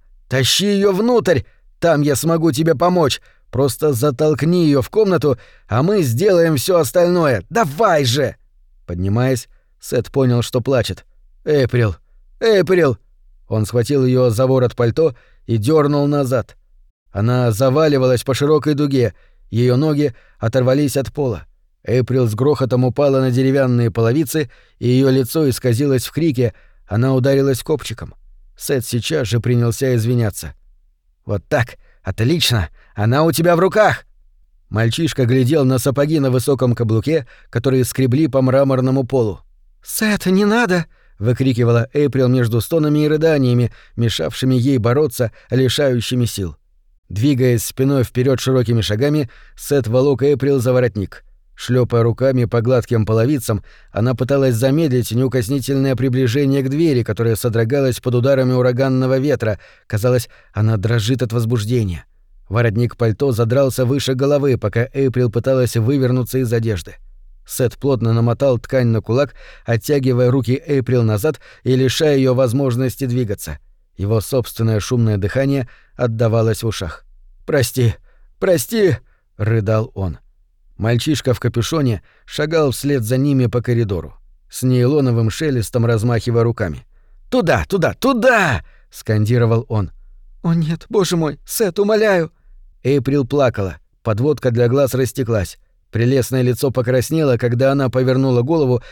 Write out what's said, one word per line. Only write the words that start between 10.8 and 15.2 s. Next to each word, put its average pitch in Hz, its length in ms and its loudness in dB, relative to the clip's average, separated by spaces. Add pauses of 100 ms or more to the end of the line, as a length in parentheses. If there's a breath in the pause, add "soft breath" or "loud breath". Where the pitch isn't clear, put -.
«Эйприл! 123 520 0 (440)
Эйприл!» 180 580 2 (500)
Он 110 180 -2
схватил 131 400 0
ее 127 240 2
за 123 180 2
ворот 127 280 2
пальто 120 400 0 (300 soft breath)